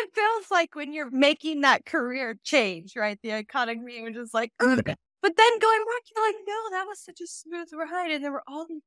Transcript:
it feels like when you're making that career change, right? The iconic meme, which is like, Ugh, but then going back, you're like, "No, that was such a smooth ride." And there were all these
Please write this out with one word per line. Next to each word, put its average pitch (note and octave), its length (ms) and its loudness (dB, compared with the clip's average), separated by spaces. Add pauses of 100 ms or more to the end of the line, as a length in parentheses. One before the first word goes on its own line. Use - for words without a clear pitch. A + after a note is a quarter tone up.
it F4+ 100 -12
feels G#4+ 360 0
like E4+ 240 2
when D4 180 -10
you're D4 180 -8
making C#4+ 500 2
that C4+ 240 4
career B3 580 -4
change, F#3+ 520 0
right? G#3+ 260 -2
The A3+ 80 -8
iconic A3+ 520 -4
meme, A#3+ 240 -14
which A3 120 -10
is A#3 160 -12
like, A3+ 280 0
Ugh, B3+ 340 2 (300)
but E4+ 120 2
then A4+ 200 6
going A4 220 4
back, A4+ 240 -4 (120)
you're A4 120 0
like, G#4 80 0 (120)
"No, A4 220 -6
that F#4+ 160 -4
was G4+ 140 -12
such - 200 -20
a F4 60 -12
smooth E4+ 480 -12
ride." E4 380 -4
And C#4+ 120 -4
there C#4+ 80 -4
were C#4 160 -8
all D#4 200 -10
these D#4+ 200 -12